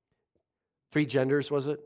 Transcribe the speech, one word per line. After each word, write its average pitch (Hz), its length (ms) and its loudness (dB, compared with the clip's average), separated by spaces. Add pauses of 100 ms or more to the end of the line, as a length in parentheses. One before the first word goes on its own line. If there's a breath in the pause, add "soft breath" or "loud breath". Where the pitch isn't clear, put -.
(920)
Three 151 160 0
genders, 135 460 0
was 143 160 -2
it? 147 180 -4